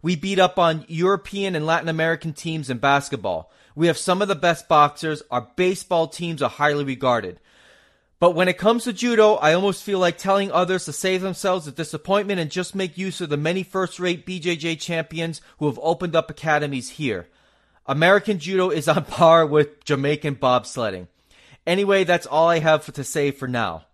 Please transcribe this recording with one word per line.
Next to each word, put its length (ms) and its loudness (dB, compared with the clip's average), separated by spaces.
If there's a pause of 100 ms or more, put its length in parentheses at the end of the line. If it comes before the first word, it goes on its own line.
We 140 -2
beat 240 -4
up 180 4
on 300 2
European 680 -2
and 100 -2
Latin 220 0
American 440 -2
teams 380 -8
in 80 -4
basketball. 720 -2 (240)
We 140 2
have 100 0
some 240 0
of 60 -2
the 80 0
best 320 -2
boxers. 640 2
Our 240 -4
baseball 500 0
teams 360 -8
are 80 0
highly 340 0
regarded. 560 -2 (800)
But 140 6
when 140 2
it 100 -2
comes 240 2
to 100 -6
judo, 420 4
I 200 4
almost 300 0
feel 160 -2
like 180 0
telling 320 0
others 360 0
to 60 -10
save 280 -2
themselves 460 -4
the 40 -12
disappointment 680 -4
and 100 -4
just 240 -6
make 240 -6
use 220 -6
of 80 -6
the 80 -2
many 260 -2
first-rate 640 -4
B 140 -8
J 160 -2
J 180 -4
champions 680 -6 (180)
who 80 -2
have 140 -2
opened 360 -2
up 120 2
academies 640 -2
here. 380 -4 (580)
American 540 4
judo 300 0
is 180 -2
on 160 2
<laughs> 0 -
par 420 6
with 380 0
Jamaican 500 -2
bobsledding. 720 -2 (580)
Anyway, 380 2
that's 240 0
all 220 4
I 100 4
have 240 2
for, 80 -16
to 140 -10
say 260 -2
for 160 -10
now. 480 -4